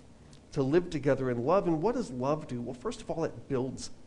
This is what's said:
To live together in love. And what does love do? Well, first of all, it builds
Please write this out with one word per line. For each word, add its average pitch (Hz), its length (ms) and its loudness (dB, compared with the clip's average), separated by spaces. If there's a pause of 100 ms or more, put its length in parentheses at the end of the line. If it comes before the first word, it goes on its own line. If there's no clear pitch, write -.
(520)
To 143 100 2
live 175 280 4
together 131 400 2
in 120 140 0
love. 180 240 4
And 160 120 2
what 220 140 2
does 233 160 -2
love 139 380 0
do? 123 120 -4
Well, 120 140 -6
first - 260 -6
of - 100 -8
all, 160 120 -2
it - 260 -4
builds 131 420 -2 (160)